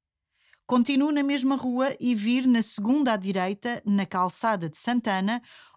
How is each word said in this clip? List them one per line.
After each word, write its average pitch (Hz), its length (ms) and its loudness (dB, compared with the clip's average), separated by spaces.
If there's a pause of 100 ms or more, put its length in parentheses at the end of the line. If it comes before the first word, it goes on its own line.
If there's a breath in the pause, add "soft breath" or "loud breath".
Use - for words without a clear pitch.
(680 soft breath)
Continue 269 440 2
na 294 120 0
mesma 277 320 0
rua 254 440 -2
e 247 140 0
vire 240 320 0
na 240 160 4
segunda 247 520 0
à 214 40 2
direita, 196 640 -4
na 202 220 2
calçada 185 640 -2
de 151 80 -10
Santana, 226 640 -2 (360 loud breath)